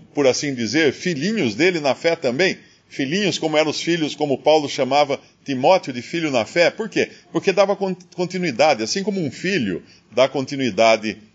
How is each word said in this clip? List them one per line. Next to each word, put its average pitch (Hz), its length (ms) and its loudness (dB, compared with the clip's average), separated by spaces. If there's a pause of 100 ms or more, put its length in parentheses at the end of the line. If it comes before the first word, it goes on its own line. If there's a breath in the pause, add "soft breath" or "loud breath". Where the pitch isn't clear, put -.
(140)
por 147 120 0
assim 135 280 2
dizer, 123 380 0
filhinhos 165 600 -2
dele 165 260 0
na 139 140 0
fé 165 220 -2
também. 147 420 0 (320 soft breath)
Filhinhos, 156 480 -2
como 156 200 0
eram 156 140 2
os - 100 -6
filhos, 165 340 -2
como 143 220 -2
Paulo 151 320 2
chamava 139 500 0 (240 soft breath)
Timóteo 143 480 2
de 123 100 -8
filho 160 300 -4
na 117 140 0
fé. 170 240 2
Por 214 180 -8
quê? 143 220 0 (220 loud breath)
Porque 170 200 0
dava 196 240 2
con-, 190 200 -4 (200)
continuidade. 156 680 0
Assim 143 220 -4
como 196 200 -4
um 139 60 -4
filho 120 540 -4 (280 soft breath)
dá 123 160 4
continuidade 113 880 0 (180)